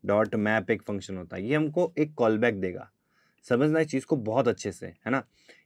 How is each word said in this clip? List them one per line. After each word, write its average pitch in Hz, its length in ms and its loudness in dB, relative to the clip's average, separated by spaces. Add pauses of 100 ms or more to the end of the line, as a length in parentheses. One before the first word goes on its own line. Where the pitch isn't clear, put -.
डॉट 101 320 2
मैप 107 340 0
एक 104 120 0
फंक्शन 98 340 -8
होता 90 200 -10
है, 92 80 -6
ये 127 100 -2
हमको 156 440 0
एक 151 160 -2
कॉलबैक 110 460 2
देगा। 92 300 -8 (560)
समझना 151 340 2
इस 156 80 0
चीज़ 135 180 -4
को 160 120 0
बहुत 113 300 0
अच्छे 101 240 -2
से, 92 140 -12
है 92 240 -10
ना। 131 120 0 (440)